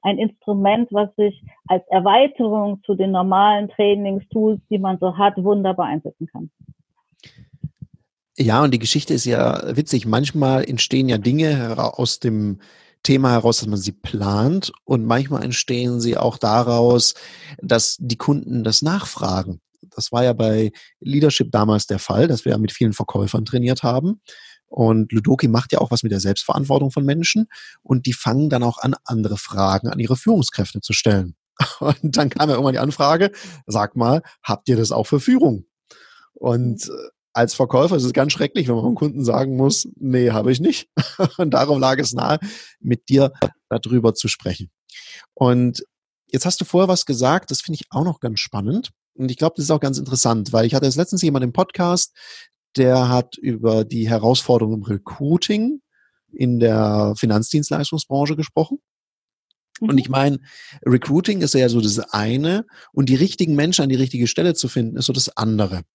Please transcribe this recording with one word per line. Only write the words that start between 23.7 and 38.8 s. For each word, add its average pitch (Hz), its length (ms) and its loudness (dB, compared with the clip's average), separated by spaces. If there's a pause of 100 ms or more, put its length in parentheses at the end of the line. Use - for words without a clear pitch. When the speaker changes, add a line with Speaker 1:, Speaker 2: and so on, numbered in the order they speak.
Speaker 2:
haben. 147 400 -2 (460)
Und 113 460 2
Ludoki 127 340 2
macht 117 240 0
ja - 80 2
auch 117 100 0
was 117 140 -2
mit 110 80 -2
der 98 80 0
Selbstverantwortung 139 720 0
von 139 140 -2
Menschen 165 420 0 (340)
und 127 240 0
die 127 80 -2
fangen 135 360 0
dann 123 140 0
auch 120 140 0
an, 131 180 -2 (100)
andere 107 320 -2
Fragen 98 500 -2
an - 100 -6
ihre 123 200 0
Führungskräfte 135 640 -2
zu - 120 -6
stellen. 95 420 0 (220)
<laughs> - 220 -4
Und 143 380 0
dann 143 120 2
kam 151 200 -2
ja 135 60 2
irgendwann 135 180 2
die 123 60 -2
Anfrage, 151 520 2 (340)
„Sag 104 300 -2
mal, 127 260 2 (220)
habt - 260 -4
ihr 123 60 4
das 110 160 0
auch 113 160 -2
für 147 120 2
Führung?“ 170 460 2 (680)
Und, 123 540 -2
äh, - 40 -14 (420)
als 117 200 0
Verkäufer 135 420 2
ist 135 80 0
es 123 100 -2
ganz 143 200 0
schrecklich, 143 340 -2
wenn 120 80 0
man 113 80 -2